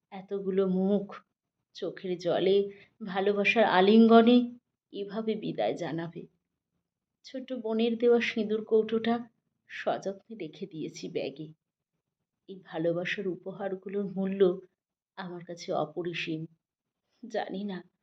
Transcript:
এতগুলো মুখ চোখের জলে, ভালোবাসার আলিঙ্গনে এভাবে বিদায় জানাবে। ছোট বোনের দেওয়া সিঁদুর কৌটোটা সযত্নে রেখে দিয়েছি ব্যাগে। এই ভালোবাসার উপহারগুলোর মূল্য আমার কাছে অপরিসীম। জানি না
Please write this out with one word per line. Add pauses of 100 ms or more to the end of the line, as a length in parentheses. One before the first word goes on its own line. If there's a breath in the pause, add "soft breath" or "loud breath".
(100)
এতগুলো
মুখ (680)
চোখের
জলে, (340 loud breath)
ভালোবাসার
আলিঙ্গনে (540)
এভাবে
বিদায়
জানাবে। (1000)
ছোট
বোনের
দেওয়া
সিঁদুর
কৌটোটা (540)
সযত্নে
রেখে
দিয়েছি
ব্যাগে। (1000)
এই
ভালোবাসার
উপহারগুলোর
মূল্য (560)
আমার
কাছে
অপরিসীম। (760)
জানি
না (200)